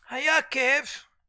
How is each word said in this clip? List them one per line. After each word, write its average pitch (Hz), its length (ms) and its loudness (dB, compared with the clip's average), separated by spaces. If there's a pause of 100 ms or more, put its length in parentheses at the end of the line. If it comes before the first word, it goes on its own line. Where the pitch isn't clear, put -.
היה 302 320 0
כיף, 269 680 -2 (220)